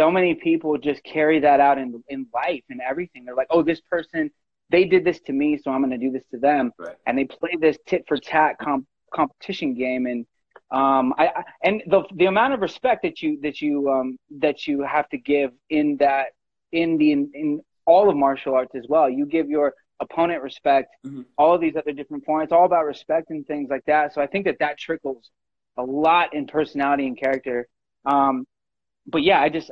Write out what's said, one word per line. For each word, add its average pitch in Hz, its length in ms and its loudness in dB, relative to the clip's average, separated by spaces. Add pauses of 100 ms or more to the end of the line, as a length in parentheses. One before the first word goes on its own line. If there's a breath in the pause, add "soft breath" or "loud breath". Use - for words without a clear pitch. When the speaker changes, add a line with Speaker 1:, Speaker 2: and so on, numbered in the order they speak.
Speaker 1:
so 160 100 4
many 180 240 2
people 160 440 -2
just 139 260 -4
carry 156 340 2
that 143 220 4
out 139 180 4
in, 123 300 -10
in 135 260 -10
life 139 360 -6
and 127 100 -14
everything. 135 440 -10
They're 123 120 -14
like, 131 140 0
"Oh, 165 120 4
this 160 200 -2
person, 160 500 -6 (360)
they 180 160 4
did 180 200 4
this 170 160 -2
to - 120 -8
me, 147 260 0
so 143 120 -6
I'm 131 100 0
gonna 127 160 0
do 127 140 -2
this 127 220 -8
to 123 60 -10
them." 131 380 2
Speaker 2:
Right. 85 200 -14 (100)
Speaker 1:
And 123 100 0
they 135 80 0
play 170 320 -6
this 156 300 2
tit 175 220 -2
for 151 80 0
tat 156 420 0
comp-, - 300 -4 (260)
competition 160 600 -4
game. 127 320 -4
And, 120 200 -6 (460)
um, 135 440 2
I, 165 120 4
I, 170 160 -6 (180 loud breath)
and 208 240 0
the, 180 160 4 (140)
the 175 80 2
amount 220 300 2
of 226 60 -4
respect 208 420 -2
that 170 200 -6
you, 151 200 -2
that 147 200 -6
you, 143 260 -2
um, 131 300 -2 (200)
that 147 280 -2
you 143 160 -2
have 143 280 -2
to 143 80 -8
give 143 340 0 (180)
in 151 280 0
that, 135 320 0 (420)
in 165 260 0
the, 151 140 4
in, 143 200 -2
in 151 280 -4 (240)
all 190 260 6
of 156 60 2
martial 139 400 0
arts 127 180 -2
as 120 140 -10
well. 151 200 4
You 135 160 -2
give 156 240 -2
your 147 240 0 (280)
opponent 165 420 -2
respect, 135 460 -2 (180)
Speaker 2:
Mm-hmm. 135 160 -14 (160)
Speaker 1:
all 156 160 6
of 175 60 2
these 156 160 -2
other 151 160 -6
different 143 340 -12
points, 156 260 -2
all 170 120 6
about 175 220 2
respect 160 440 -6
and 151 160 -10
things 147 240 -8
like 135 140 -6
that. 151 300 0
So 147 60 -2
I 143 60 -2
think 190 200 -4
that 156 120 -2
that 147 200 -4
trickles 139 520 -8 (460)
a 123 80 -6
lot 156 500 2
in 143 140 -6
personality 143 580 -2
and 123 100 -6
character. 131 520 -4 (360)
Um, 135 440 2 (580)
but 147 160 0
yeah, 170 180 4
I 147 80 4
just, 156 240 -8